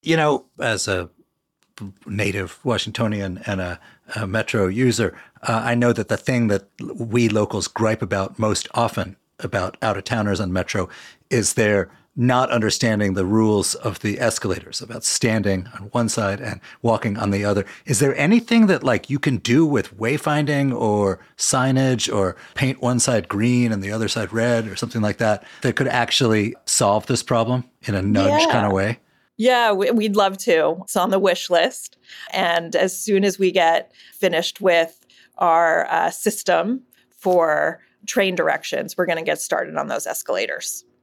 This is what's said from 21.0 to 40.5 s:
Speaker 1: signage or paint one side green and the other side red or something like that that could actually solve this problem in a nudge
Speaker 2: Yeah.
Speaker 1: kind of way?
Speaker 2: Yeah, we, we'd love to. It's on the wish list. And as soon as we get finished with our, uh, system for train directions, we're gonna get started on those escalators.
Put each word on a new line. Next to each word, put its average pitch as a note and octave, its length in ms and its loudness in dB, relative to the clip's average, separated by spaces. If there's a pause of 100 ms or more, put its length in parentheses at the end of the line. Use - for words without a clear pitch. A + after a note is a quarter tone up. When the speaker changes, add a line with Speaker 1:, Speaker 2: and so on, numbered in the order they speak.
Speaker 1:
signage C3 800 0
or F#2+ 220 0 (180)
paint C3+ 260 -2
one B2 200 0
side A2+ 260 0
green A#2+ 460 2
and G2+ 100 -4
the G2 80 -6
other A2 160 -2
side G2+ 260 -4
red A2+ 360 0
or G2 80 -10
something A2+ 260 -4
like G#2 140 0
that G#2+ 260 0 (200)
that B2 120 2
could C3 140 0
actually A#2 680 2 (120)
solve G#2 400 2
this - 180 0
problem B2 400 0 (180)
in G2+ 140 -2
a F#2+ 60 0
nudge G#2 400 2
Speaker 2:
Yeah. - 100 2
Speaker 1:
kind G#2+ 140 2
of G2+ 60 0
way? G2 280 0 (360)
Speaker 2:
Yeah, A#3 360 4
we, G3 180 0
we'd G#3+ 240 0
love G3 240 2
to. D#3+ 440 2
It's - 140 -6
on F#3+ 140 2
the G3 80 2
wish F#3 320 0
list. F3+ 480 0 (340)
And E3+ 440 -2
as F#3 200 0
soon G3 280 2
as F#3+ 160 0
we F#3+ 100 2
get E3 400 2 (260)
finished E3+ 440 -2
with E3+ 440 2 (340)
our, E3 520 2
uh, E3+ 220 0
system G3+ 720 -2 (280)
for D#3+ 680 0 (260)
train F#3+ 300 0
directions, D#3+ 600 -2
we're F3+ 100 0
gonna E3 160 -2
get E3 180 -2
started D#3 360 -4
on C#3+ 120 -4
those A#2+ 180 -6
escalators. - 760 -6 (180)